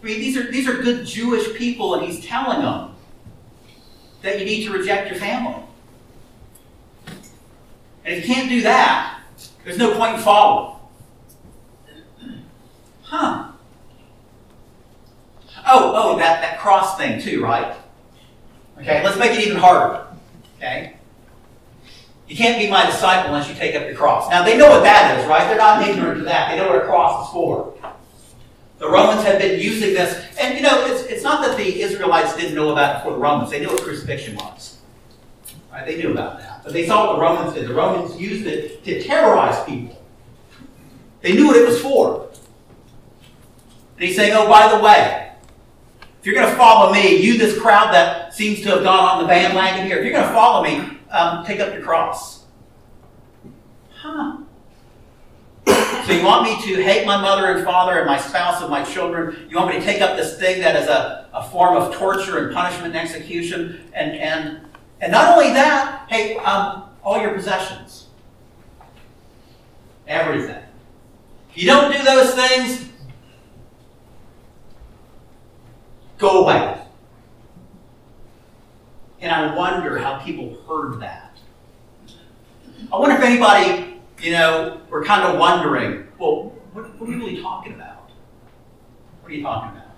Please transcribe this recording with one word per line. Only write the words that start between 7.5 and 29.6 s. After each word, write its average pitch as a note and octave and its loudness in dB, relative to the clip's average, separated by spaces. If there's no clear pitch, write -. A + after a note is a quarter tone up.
if F3+ -8
you B3 2
can't C4 -4
do A#3+ 0
that, - 2
there's F3 -12
no A3 0
point A3+ -2
in A3+ -8
following. G#3 2
Huh. - -4
Oh, C4 6
oh, - 0
that, D#3+ 0
that - -8
cross - 2
thing A#2+ -6
too, - -6
right? - -4
Okay, D3 -2
let's G3 0
make A#3 2
it G#3+ -2
even F3 -2
harder. - 4
Okay? - -10
"You E3+ -16
can't A#3 0
be G3+ -2
my F#3+ 4
disciple F#3 0
unless C#3+ -4
you - -12
take - -6
up - -6
your - -10
cross." - 0
Now, F3+ 2
they A3 2
know G3 12
what - 8
that - 6
is, - -4
right? - 2
They're A3 0
not G#3+ 4
ignorant F3 -2
to - -8
that. E3+ -2
They F3 -4
know F#3+ -2
what - 2
a - -4
cross - 2
is - -14
for. - -4
The D3+ -6
Romans G#3 4
had G3 2
been F#3+ 0